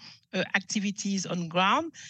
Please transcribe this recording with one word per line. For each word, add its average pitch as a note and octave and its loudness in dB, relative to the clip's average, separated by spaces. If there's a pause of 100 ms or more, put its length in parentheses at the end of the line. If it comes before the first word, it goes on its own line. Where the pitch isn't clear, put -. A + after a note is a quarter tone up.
(320)
uh, F#3+ 0 (120)
activities G3 -2
on F3 -4
ground. G#3 2 (180)